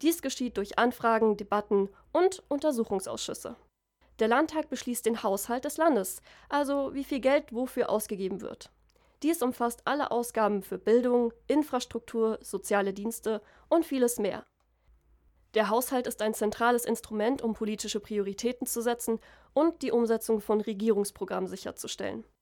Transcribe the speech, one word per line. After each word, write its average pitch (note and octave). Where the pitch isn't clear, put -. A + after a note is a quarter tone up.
Dies E4
geschieht B3+
durch G#3
Anfragen, A3+
Debatten G3+
und F#4
Untersuchungsausschüsse. A3+
Der A3
Landtag D4+
beschließt A#3+
den A3+
Haushalt A3+
des D4
Landes, C#4
also C#4
wie C#4
viel C#4
Geld C#4
wofür B3
ausgegeben G3
wird. -
Dies D#4+
umfasst A#3+
alle C#4
Ausgaben G#3+
für F#3
Bildung, A#3+
Infrastruktur, A#3+
soziale G3
Dienste G#3+
und E4
vieles A#3+
mehr. -
Der G#3+
Haushalt B3
ist -
ein A3
zentrales A#3
Instrument, A3
um A3+
politische G#3+
Prioritäten G#3+
zu -
setzen A#3
und D#4+
die C4
Umsetzung A3+
von G#3+
Regierungsprogrammen G3+
sicherzustellen. -